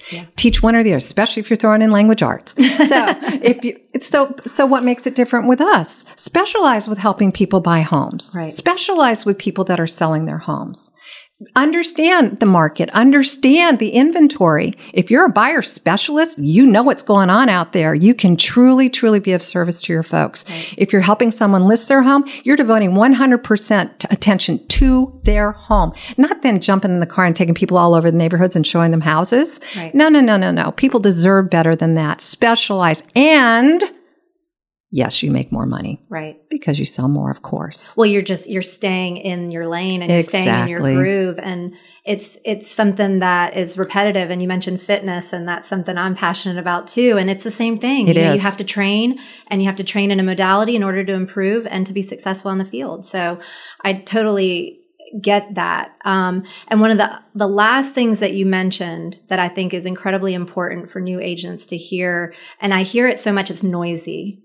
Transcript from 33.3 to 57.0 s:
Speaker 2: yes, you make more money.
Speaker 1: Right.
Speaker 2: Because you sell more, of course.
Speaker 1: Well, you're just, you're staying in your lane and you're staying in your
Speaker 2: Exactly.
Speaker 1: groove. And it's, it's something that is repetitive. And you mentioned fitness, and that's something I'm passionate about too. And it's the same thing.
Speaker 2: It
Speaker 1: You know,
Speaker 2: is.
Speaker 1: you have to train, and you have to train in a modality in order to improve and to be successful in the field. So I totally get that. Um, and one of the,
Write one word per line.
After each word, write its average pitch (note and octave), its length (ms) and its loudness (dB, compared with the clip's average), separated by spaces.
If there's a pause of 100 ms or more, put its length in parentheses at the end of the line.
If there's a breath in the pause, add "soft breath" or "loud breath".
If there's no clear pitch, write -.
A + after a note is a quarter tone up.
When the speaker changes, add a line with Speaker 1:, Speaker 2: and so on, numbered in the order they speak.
Speaker 2:
yes, B2 300 -2
you D3 80 -2
make C3 220 -4
more B2+ 140 -6
money. - 420 -8
Speaker 1:
Right. D#3 280 -12 (120)
Speaker 2:
Because D#3 300 -4
you C#3 80 -4
sell C3 220 -4
more, C#3+ 220 -2
of - 120 -10
course. - 540 -12
Speaker 1:
Well, A3 100 4
you're G3+ 160 2
just, F#3 260 -8
you're F#3 140 -6
staying F#3 560 -6
in F3 320 -8
your E3 180 -8
lane F3+ 320 -6
and F3 100 -6
you're E3+ 120 4
staying F#3 260 -2
in A#2+ 200 0
your E3+ 100 -6
Speaker 2:
Exactly. C#3 160 0
Speaker 1:
groove. F#3+ 480 -2
And F3+ 320 -10 (320 soft breath)
it's, G3+ 400 -8
it's G#3 240 -8
something G3 480 0
that F3+ 380 0
is F#3 200 -6
repetitive. F#3+ 540 -2
And F3+ 100 -6
you F3+ 80 -4
mentioned F#3 320 -4
fitness, F#3 540 -6
and F3 120 -10
that's F3 220 -10
something F#3 300 -6
I'm F#3 160 -4
passionate F#3 440 -6
about F3 280 -6
too. A#3+ 320 0
And F#3 100 -2
it's F#3+ 160 -6
the A3+ 60 -8
same A3+ 280 -6
thing. B3 300 -2
Speaker 2:
It E3+ 80 4
Speaker 1:
You E3 60 2
know, D#3+ 100 2
Speaker 2:
is. G3+ 80 0
Speaker 1:
you G3 60 0
have G3 120 -2
to G3+ 60 -8
train, G#3 540 -2 (300 loud breath)
and G3 120 -2
you F#3+ 60 0
have F#3+ 100 -4
to G3 80 -8
train G3+ 260 -2
in F#3+ 100 0
a - 20 0
modality G3 540 0
in G#3 80 -2
order F#3+ 200 -4
to G3 80 -6
improve F#3+ 560 -4
and F#3+ 200 -6
to G3 40 -12
be G3 100 -6
successful F#3+ 500 -8
in F#3+ 60 -4
the F#3+ 60 -4
field. F#3+ 400 -10
So F3 340 -6 (460 loud breath)
I G3 100 -2
totally G3 840 -4 (420)
get G3+ 320 -2
that. E3+ 380 -4 (120)
Um, F#3 380 -2 (240 loud breath)
and G#3+ 140 0
one A3 100 4
of G#3+ 80 2
the, G3+ 240 -2 (100)